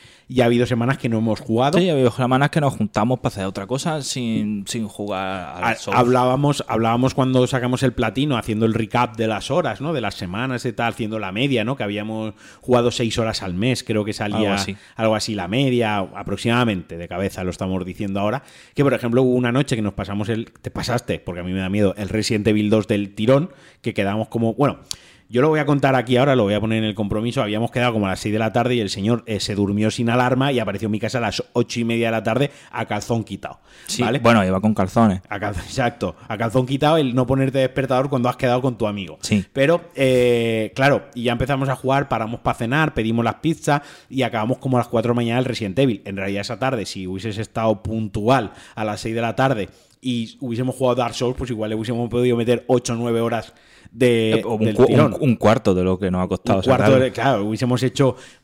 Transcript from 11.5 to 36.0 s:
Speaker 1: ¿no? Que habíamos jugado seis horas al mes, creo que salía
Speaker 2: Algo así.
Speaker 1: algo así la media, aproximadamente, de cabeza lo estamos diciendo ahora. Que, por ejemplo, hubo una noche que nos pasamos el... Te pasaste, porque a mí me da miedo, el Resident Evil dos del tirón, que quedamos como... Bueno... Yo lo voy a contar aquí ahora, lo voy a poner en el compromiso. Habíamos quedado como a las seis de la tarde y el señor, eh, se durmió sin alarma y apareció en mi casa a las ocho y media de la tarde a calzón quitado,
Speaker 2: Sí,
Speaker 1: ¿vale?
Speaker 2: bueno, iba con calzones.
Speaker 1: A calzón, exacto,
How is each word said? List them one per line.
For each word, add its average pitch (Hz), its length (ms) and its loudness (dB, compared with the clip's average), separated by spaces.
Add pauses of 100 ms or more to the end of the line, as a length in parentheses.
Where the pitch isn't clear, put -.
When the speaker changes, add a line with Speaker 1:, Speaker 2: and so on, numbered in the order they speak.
Speaker 1:
¿no? 135 100 -2
Que 117 80 -6
habíamos 107 520 -6 (260)
jugado 120 280 2
seis 113 300 -2
horas 110 240 -2
al 92 100 -6
mes, 120 300 -2
creo 107 220 -2
que 104 80 -6
salía 107 240 -4
Speaker 2:
Algo 101 160 0
así. 98 240 -4 (180)
Speaker 1:
algo 110 200 2
así 107 200 -4
la 87 140 -6
media, 120 500 0
aproximadamente, 98 1000 -2
de 85 120 -10
cabeza 92 340 -4
lo 92 80 -2
estamos 92 340 -4
diciendo 98 360 -6
ahora. 110 220 -2 (320)
Que, 143 100 2
por 131 80 4
ejemplo, 120 300 2
hubo 127 120 4
una 123 160 2
noche 135 240 2
que 113 60 -2
nos 101 120 -2
pasamos 101 360 -4
el... 113 240 -4
Te - 180 -12
pasaste, - 480 -4
porque 90 220 -8
a - 20 -8
mí 90 80 -4
me 95 80 -2
da 92 100 -2
miedo, 101 280 2
el 104 100 -6
Resident 107 400 0
Evil 107 220 2
dos 107 180 2
del 101 260 -2
tirón, 135 380 2 (300)
que 113 120 -4
quedamos 104 360 -2
como... 113 240 0
Bueno... 120 260 0 (500)
Yo 120 120 2
lo 156 80 4
voy 156 100 2
a 147 60 0
contar 139 300 2
aquí 123 220 2
ahora, 135 180 4
lo 117 80 4
voy 101 100 2
a 104 60 0
poner 110 200 0
en 110 40 0
el 107 100 -2
compromiso. 107 480 -4
Habíamos 107 300 -2
quedado 123 220 0
como 104 120 2
a 95 40 0
las 92 100 -2
seis 104 140 -4
de 107 40 0
la 110 160 0
tarde 123 220 2
y 117 60 0
el 98 100 -2
señor, 107 340 -2
eh, 107 140 -4
se 107 160 -4
durmió 101 340 0
sin 117 220 -2
alarma 127 400 2
y 120 80 0
apareció 104 280 -4
en 104 40 -2
mi 107 80 -2
casa 117 180 -4
a 117 40 0
las 104 220 -4 (100)
ocho 120 260 -2
y 117 60 -2
media 117 220 0
de 113 40 0
la 113 100 -2
tarde 117 300 0 (200)
a 113 140 -6
calzón 110 380 -4
quitado, - 360 -12 (280)
Speaker 2:
Sí, - 160 -4
Speaker 1:
¿vale? 120 160 0
Speaker 2:
bueno, 117 260 4
iba 92 160 0
con 107 140 2
calzones. 98 540 2
Speaker 1:
A 101 100 -8
calzón, 101 240 -6
exacto, 117 520 -4 (120)